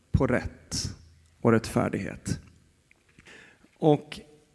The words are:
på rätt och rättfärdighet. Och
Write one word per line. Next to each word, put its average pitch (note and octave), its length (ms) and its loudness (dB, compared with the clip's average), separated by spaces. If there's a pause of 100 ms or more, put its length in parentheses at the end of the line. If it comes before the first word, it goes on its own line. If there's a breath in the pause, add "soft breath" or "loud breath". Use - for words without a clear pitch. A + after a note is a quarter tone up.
(120)
på C3+ 160 2
rätt - 680 -6 (460)
och A#2 100 4
rättfärdighet. - 880 -2 (1400 soft breath)
Och D3 420 0 (360)